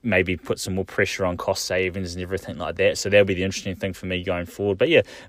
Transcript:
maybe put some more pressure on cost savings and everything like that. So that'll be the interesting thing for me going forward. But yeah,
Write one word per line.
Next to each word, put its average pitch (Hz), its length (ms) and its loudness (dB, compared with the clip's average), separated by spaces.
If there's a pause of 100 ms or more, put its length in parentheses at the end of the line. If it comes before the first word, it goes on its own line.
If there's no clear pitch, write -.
maybe 92 340 0
put - 220 -4
some 95 160 -4
more 92 100 -2
pressure - 400 -2
on 90 120 -2
cost - 280 -2
savings 92 480 -2
and 90 80 -8
everything 90 380 -6
like 82 160 -6
that. - 240 2
So 101 100 -4
that'll 101 160 8
be 95 80 0
the 90 100 0
interesting 95 320 -4
thing 95 180 -4
for - 120 -12
me 90 180 -4
going 87 220 -2
forward. 98 320 0
But 151 120 4
yeah, 143 120 8 (280)